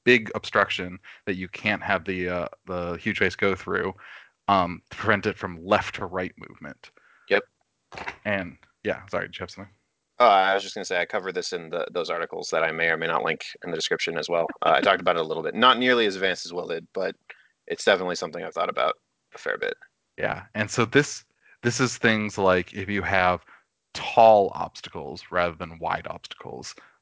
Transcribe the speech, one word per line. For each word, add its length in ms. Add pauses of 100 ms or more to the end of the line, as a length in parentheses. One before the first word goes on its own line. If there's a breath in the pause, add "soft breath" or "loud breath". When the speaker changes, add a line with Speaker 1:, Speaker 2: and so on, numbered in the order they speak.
Speaker 1:
big 300
obstruction 640 (280 loud breath)
that 100
you 120
can't 340
have 220
the, 240
uh, 200 (180)
the 340
huge 200
base 160
go 180
through, 400 (540 loud breath)
um, 420
to 60
prevent 300
it 120
from 260
left 320
to 100
right 260 (160)
movement. 420 (380 soft breath)
Speaker 2:
Yep. 160 (800)
Speaker 1:
And, 320 (280)
yeah, 260
sorry, 180
did 100
you 40
have 80
something? 220 (480)
Speaker 2:
Oh, 60
I 260
was 120
just 100
gonna 100
say 160
I 40
covered 320
this 160
in 180
the, 220
those 180
articles 400
that 140
I 80
may 160
or 80
may 100
not 160
link 220 (180)
in 80
the 60
description 420
as 100
well. 200 (140)
Uh, 120
I 60
talked 200
about 140
it 60
a 40
little 200
bit. 100
Not 240
nearly 280
as 100
advanced 280
as 80
Will 140
did, 260
but 220 (540 loud breath)
it's 160
definitely 320
something 260
I've 100
thought 160
about 280 (400)
a 20
fair 200
bit. 180 (400)
Speaker 1:
Yeah, 260 (140)
and 120
so 160
this, 400 (380 soft breath)
this 160
is 200
things 380
like 380
if 140
you 140
have 420 (500 soft breath)
tall 640
obstacles 720
rather 240
than 240
wide 320
obstacles, 640 (280 soft breath)